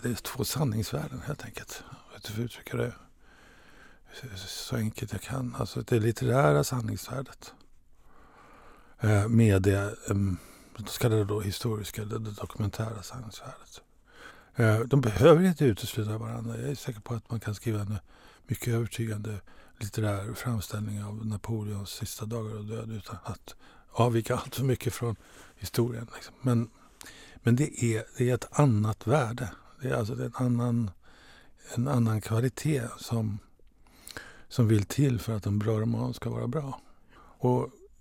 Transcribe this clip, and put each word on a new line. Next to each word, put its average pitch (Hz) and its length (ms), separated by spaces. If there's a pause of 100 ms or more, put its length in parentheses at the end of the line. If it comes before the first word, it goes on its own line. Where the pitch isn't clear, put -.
det 123 60
är 113 60
två - 280
sanningsvärden 127 840
helt - 200
enkelt. - 380 (300)
Vet - 100
du 104 100
hur 107 60
jag 117 60
uttrycker - 320
det? 120 160 (1200)
Så, - 140 (200)
så - 280
enkelt 110 360
jag 104 100
kan. 123 340
Alltså 120 260
det 117 180
litterära 127 640
sanningsvärdet, 123 920 (1500)
eh, 107 280
med 113 340
det, 101 340 (140)
ehm, 98 280 (500)
så - 120
kallade 110 260
då 104 160
historiska 104 600
eller 107 180
det 110 120
dokumentära 107 680
sanningsvärdet. - 800 (720)
Eh, 110 240
de 123 220
behöver 135 440
inte 160 200
utesluta 110 520
varandra. 113 400
Jag 123 120
är 143 60
säker 113 240
på - 140
att - 180
man 117 80
kan 107 160
skriva 107 240
en 101 180 (500)
mycket 120 260
övertygande 107 680 (360)
litterär 104 560
framställning 104 720
av 107 220
Napoleons 104 640
sista - 360
dagar 110 320
och 104 80
död 110 260
utan 107 320
att - 320 (360)
avvika 123 440
allt - 200
för 123 80
mycket 123 300
från 117 220 (400)
historien, 117 600
liksom. - 260
Men, 117 280 (640)
men 117 200
det 147 280
är, 110 200 (140)
det 123 120
är 123 60
ett - 240
annat 107 480
värde. 120 440 (300)
Det 127 80
är 135 40
alltså, 117 220
det 127 80
är 123 40
en 123 180
annan, 120 460 (840)
en 123 120
annan 113 340
kvalitet 123 640 (140)
som, 110 420 (1080)
som 113 180
vill 107 180
till 131 340
för 113 160
att 104 100
en 104 140
bra 107 200
roman 117 340
ska - 160
vara 117 180
bra. 135 340 (560)
Och 127 320 (320)